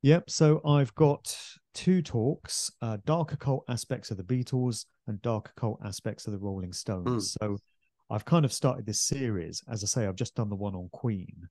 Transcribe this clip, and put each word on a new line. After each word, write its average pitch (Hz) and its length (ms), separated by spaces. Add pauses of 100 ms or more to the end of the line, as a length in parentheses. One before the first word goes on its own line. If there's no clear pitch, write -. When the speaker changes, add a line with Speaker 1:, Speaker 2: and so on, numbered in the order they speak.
Speaker 1:
Yep. 156 280
So 151 340
I've 143 300
got 147 420 (380)
two 180 280
talks: - 680 (120)
uh, 113 220
dark 156 280
occult 139 360
aspects 120 420
of 107 60
the 92 80
Beatles 123 640 (200)
and 104 160
dark 110 340
occult 110 280
aspects 104 420
of 107 60
the 101 60
Rolling 95 340
Stones. 98 640
Speaker 2:
Mm. - 40
Speaker 1:
So 104 180 (520)
I've 107 140
kind 165 200
of 127 80
started 127 340
this 107 140
series. 107 680
As 110 140
I 104 40
say, 110 200
I've 92 100
just - 180
done 110 140
the 101 80
one 98 180
on 90 180
Queen 90 580